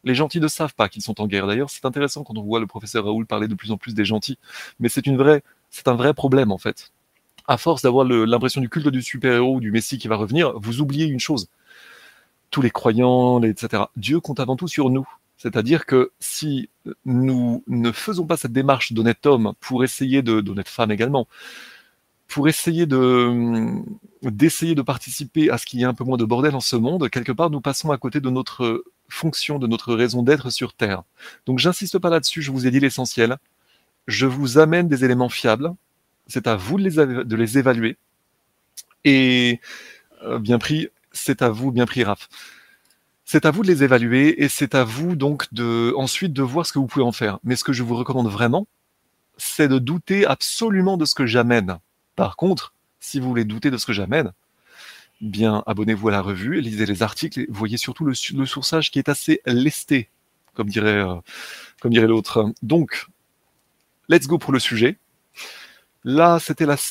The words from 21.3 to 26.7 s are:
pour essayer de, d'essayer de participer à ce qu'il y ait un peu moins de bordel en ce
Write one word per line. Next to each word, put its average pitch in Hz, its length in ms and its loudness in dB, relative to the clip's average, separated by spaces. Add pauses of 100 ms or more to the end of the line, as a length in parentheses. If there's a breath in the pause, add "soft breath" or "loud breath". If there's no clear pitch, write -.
pour 143 180 0
essayer 165 400 0
de, 120 840 2 (500)
d'essayer 151 540 0
de 139 60 0
participer 143 680 -2
à 120 80 0
ce - 80 -10
qu'il 123 140 -6
y - 20 2
ait 123 40 2
un 127 80 0
peu 123 100 -8
moins 127 140 -2
de 113 80 2
bordel 131 280 2
en 131 60 -4
ce - 160 -4